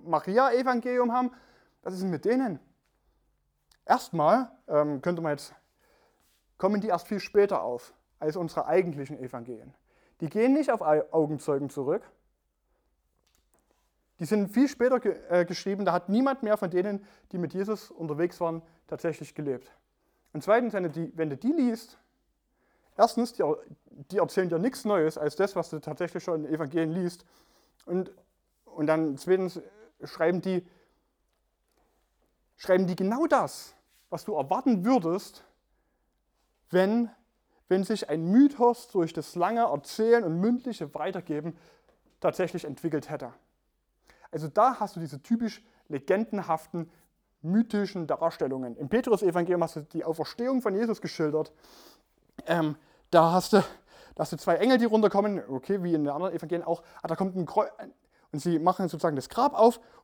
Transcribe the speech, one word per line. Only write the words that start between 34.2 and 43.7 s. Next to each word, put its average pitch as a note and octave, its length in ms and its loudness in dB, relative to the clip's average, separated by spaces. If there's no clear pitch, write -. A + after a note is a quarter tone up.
du G#3+ 100 -6
erwarten E3+ 500 0
würdest, G3 600 0
wenn, G#3+ 420 2
wenn F#3+ 140 4
sich G3+ 260 -4
ein D#3+ 220 -2
Mythos A#3+ 580 6
durch E3+ 240 0
das - 220 -8
lange G#3 280 0
Erzählen A3+ 600 2
und E3+ 160 -2
mündliche A3+ 560 -2
Weitergeben E3 640 -6
tatsächlich F3 440 -2
entwickelt D3+ 460 -6
hätte. C3+ 220 -10